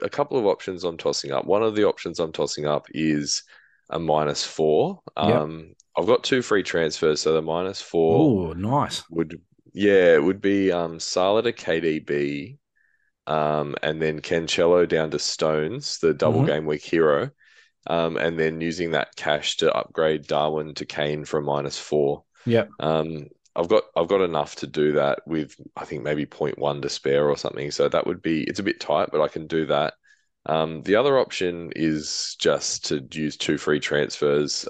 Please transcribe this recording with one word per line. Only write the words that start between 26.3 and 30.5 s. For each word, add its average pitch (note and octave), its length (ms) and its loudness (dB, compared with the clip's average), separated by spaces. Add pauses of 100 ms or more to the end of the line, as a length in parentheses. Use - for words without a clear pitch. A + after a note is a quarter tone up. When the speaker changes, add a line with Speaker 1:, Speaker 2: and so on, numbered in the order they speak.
Speaker 1:
one C#2+ 220 -2
to C#2+ 80 -4
spare C#2+ 400 2
or C#2 80 0
something. C#2 340 -6
So D2 160 2
that - 180 0
would F2+ 160 -4
be, E2 220 0
it's G2+ 160 -6
a G2+ 40 -4
bit - 180 -2
tight, E2 320 0
but D#2 80 2
I D2 80 2
can D#2+ 180 -10
do D#2+ 200 -2
that. D2+ 260 0 (520)
Um, D#2+ 380 -2